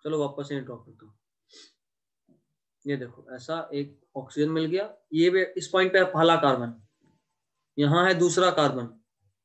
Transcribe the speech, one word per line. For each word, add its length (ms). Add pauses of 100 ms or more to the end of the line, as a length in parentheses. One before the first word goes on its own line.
चलो 160
वापस 280
से 120
ड्रॉ 160
करता 300
हूँ। 120 (1700)
ये 100
देखो 340
ऐसा 420
एक 280 (160)
oxygen 340
मिल 160
गया, 280 (180)
ये 180
भी 120
इस 260
point 240
पे 120
पहला 320
कार्बन, 460 (960)
यहाँ 300
है 60
दूसरा 360
कार्बन, 500 (440)